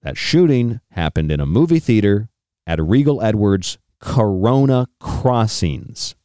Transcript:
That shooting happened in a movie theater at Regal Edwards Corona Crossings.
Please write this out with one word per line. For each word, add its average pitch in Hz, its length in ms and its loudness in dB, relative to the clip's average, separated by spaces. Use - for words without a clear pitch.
That 71 140 -10
shooting 127 640 0
happened 78 380 -2
in 73 120 0
a 71 40 -2
movie 156 360 2
theater 104 480 0
at 80 160 -2
Regal 131 400 2
Edwards 104 560 0
Corona 127 880 2
Crossings. - 1200 -4